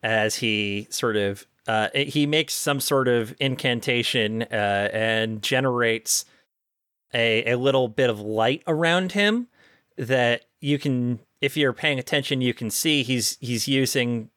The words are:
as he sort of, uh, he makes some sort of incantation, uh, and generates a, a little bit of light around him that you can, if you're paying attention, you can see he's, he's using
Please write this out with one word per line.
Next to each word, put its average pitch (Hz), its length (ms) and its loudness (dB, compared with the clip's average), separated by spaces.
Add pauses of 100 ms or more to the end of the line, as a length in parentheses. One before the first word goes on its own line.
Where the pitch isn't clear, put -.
as 110 340 0
he 104 540 -2
sort 113 260 -2
of, 98 300 -2 (200)
uh, 110 280 0
he 143 320 0
makes 151 280 0
some 143 240 -2
sort 131 300 0
of 120 320 0
incantation, 120 1040 0
uh, 101 480 0
and 110 500 -2
generates 120 840 0 (880)
a, 117 380 2
a 123 40 2
little 131 320 2
bit 120 220 2
of 107 100 -2
light 110 460 0
around 170 460 2
him 214 360 0 (480)
that 120 480 0 (160)
you 143 180 0
can, 123 400 0 (220)
if 143 160 -2
you're 143 160 2
paying 143 260 -2
attention, 131 420 -2
you 123 140 2
can 113 160 -6
see 151 320 0
he's, 120 380 -2
he's 120 260 -4
using 123 720 0